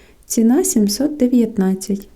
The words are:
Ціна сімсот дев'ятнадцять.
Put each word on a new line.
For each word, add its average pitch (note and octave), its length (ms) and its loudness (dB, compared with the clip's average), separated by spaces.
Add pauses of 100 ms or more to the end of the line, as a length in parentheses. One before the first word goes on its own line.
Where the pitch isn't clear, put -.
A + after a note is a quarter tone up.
(240)
Ціна A#3+ 400 2
сімсот B3+ 520 0
дев'ятнадцять. G#3 1000 0